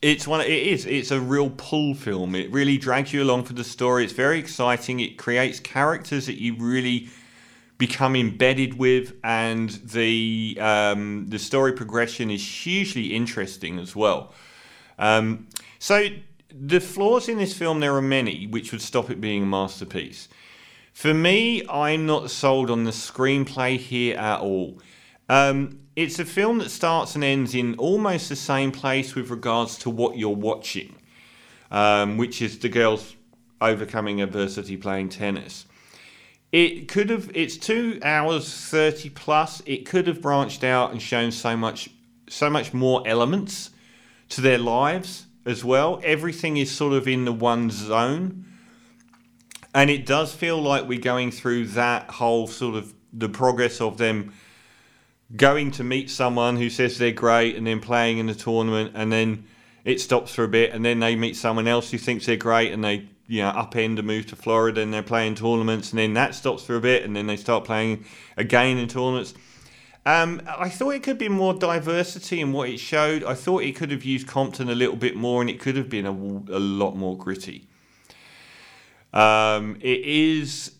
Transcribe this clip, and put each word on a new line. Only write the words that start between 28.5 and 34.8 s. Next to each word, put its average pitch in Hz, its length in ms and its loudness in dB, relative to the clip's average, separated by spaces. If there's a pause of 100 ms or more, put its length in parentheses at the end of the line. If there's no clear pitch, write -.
place 135 440 -2
with 123 160 -6
regards 117 480 -2
to - 120 -4
what 117 260 -2
you're 107 140 -2
watching, - 640 -4 (760)
um, 104 460 4
which 123 240 -2
is 107 180 -4
the 120 100 -2
girls 110 480 2 (440)
overcoming 107 600 0
adversity 98 540 -4
playing 95 320 -4